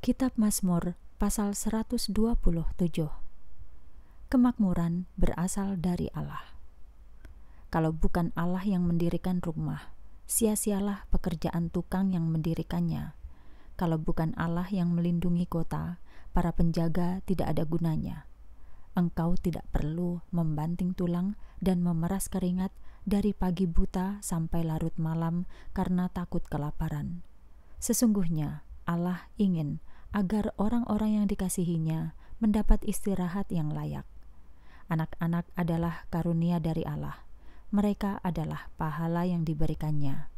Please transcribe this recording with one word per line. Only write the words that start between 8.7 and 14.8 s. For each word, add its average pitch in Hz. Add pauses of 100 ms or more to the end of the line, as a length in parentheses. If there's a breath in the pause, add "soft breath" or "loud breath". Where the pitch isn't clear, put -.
mendirikan 170
rumah, 156 (320)
sia-sialah 208
pekerjaan 170
tukang 185
yang 165
mendirikannya. 165 (640 soft breath)
Kalau 165
bukan 160
Allah 170
yang 175